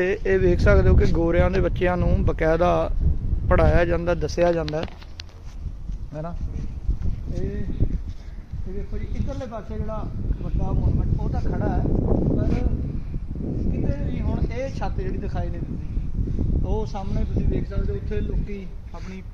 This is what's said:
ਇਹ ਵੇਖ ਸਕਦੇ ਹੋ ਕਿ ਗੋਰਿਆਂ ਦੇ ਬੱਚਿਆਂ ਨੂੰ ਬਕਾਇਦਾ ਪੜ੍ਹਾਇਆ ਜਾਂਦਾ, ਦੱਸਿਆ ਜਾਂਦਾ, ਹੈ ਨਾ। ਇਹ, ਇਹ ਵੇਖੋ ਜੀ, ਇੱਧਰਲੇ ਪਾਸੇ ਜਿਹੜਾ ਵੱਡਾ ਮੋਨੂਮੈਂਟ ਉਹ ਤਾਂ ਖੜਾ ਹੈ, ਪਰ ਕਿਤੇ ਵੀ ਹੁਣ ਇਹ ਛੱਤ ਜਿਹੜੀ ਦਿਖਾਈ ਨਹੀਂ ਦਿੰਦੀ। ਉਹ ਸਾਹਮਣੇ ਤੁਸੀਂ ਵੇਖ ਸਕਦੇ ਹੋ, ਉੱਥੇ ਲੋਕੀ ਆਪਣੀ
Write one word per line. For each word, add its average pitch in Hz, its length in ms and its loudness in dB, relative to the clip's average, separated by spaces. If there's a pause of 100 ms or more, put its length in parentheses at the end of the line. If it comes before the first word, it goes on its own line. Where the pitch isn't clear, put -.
(160)
ਇਹ 190 240 2
ਵੇਖ 180 200 4
ਸਕਦੇ 196 300 6
ਹੋ - 60 8
ਕਿ 202 160 6
ਗੋਰਿਆਂ 175 400 4
ਦੇ 190 100 2
ਬੱਚਿਆਂ 175 360 2
ਨੂੰ 180 280 4
ਬਕਾਇਦਾ 165 460 2 (800)
ਪੜ੍ਹਾਇਆ 170 360 6
ਜਾਂਦਾ, 170 300 0
ਦੱਸਿਆ 170 380 2
ਜਾਂਦਾ, 156 300 -2 (1300)
ਹੈ 151 80 -10
ਨਾ। 170 140 -8 (1000)
ਇਹ, - 80 -2
ਇਹ - 1300 -4
ਵੇਖੋ 185 240 -4
ਜੀ, - 100 -4
ਇੱਧਰਲੇ 269 400 -2
ਪਾਸੇ 214 300 -8
ਜਿਹੜਾ 214 280 -4 (360)
ਵੱਡਾ - 300 0
ਮੋਨੂਮੈਂਟ - 480 2
ਉਹ - 100 2
ਤਾਂ - 120 0
ਖੜਾ - 280 0
ਹੈ, - 140 2 (480)
ਪਰ - 180 2 (1200)
ਕਿਤੇ - 340 -2
ਵੀ - 160 -4
ਹੁਣ - 240 -2
ਇਹ 269 240 -4
ਛੱਤ 202 280 -4
ਜਿਹੜੀ 190 200 -4
ਦਿਖਾਈ 185 320 -4
ਨਹੀਂ 165 120 -6
ਦਿੰਦੀ। - 260 -8 (800)
ਉਹ 214 200 0
ਸਾਹਮਣੇ 208 400 -2
ਤੁਸੀਂ - 220 0
ਵੇਖ - 220 0
ਸਕਦੇ - 220 -2
ਹੋ, 202 60 -4
ਉੱਥੇ 208 240 -2
ਲੋਕੀ 202 440 -4 (280)
ਆਪਣੀ 190 280 -10 (120)